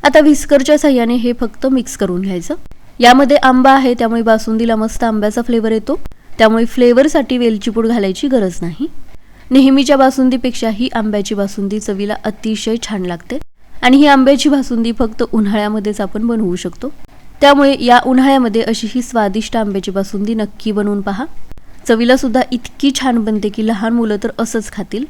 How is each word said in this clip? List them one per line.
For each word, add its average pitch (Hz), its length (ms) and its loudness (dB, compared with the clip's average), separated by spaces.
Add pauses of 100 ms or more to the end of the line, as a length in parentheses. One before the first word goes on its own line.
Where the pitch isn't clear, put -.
आता 285 160 4
व्हिस्करच्या 294 580 4
साहाय्याने 247 380 2
हे 240 180 0
फक्त 240 340 -6
मिक्स 262 300 -2
करून 180 240 -2
घ्यायचं. 190 340 -6 (440)
यामध्ये 262 380 6
आंबा 262 340 6
आहे, 262 220 4
त्यामुळे 233 280 -2
बासुंदीला 220 540 0
मस्त 220 280 -2
आंब्याचा 214 380 -2
फ्लेवर 226 300 0
येतो, 226 260 -2 (400)
त्यामुळे 226 280 4
फ्लेवरसाठी 254 720 2
वेलची 226 340 -2
पूड 226 160 -2
घालायची 214 400 -2
गरज 214 340 0
नाही. 175 260 -6 (640)
नेहमीच्या 269 460 4
बासुंदीपेक्षा 262 720 0
ही 220 260 -4
आंब्याची 208 400 -2
बासुंदी 202 440 -4
चवीला 202 440 -4
अतिशय 220 580 -4
छान 196 240 -6
लागते 175 320 -8 (360)
आणि 254 240 4
ही 294 100 8
आंब्याची 277 420 4
बासुंदी 240 420 0
फक्त 226 400 -2
उन्हाळ्यामध्येच 208 680 -2
आपण 208 260 -4
बनवू 214 280 -2
शकतो, 185 360 -8 (500)
त्यामुळे 277 380 2
या 240 260 4
उन्हाळ्यामध्ये 254 580 2
अशी 226 280 -4
ही 254 100 -4
स्वादिष्ट 220 560 -4
आंब्याची 202 340 -4
बासुंदी 196 440 -4
नक्की 214 360 -6
बनवून 202 300 -2
पहा. 202 240 -6 (600)
चवीला 240 300 2
सुद्धा 254 240 0 (100)
इतकी 262 440 -4
छान 254 220 -2
बनते 208 320 -2
की 214 180 -4
लहान 226 260 -2
मुलं 220 300 -2
तर 233 60 -4 (100)
असंच 226 320 -6
खातील. 208 380 -8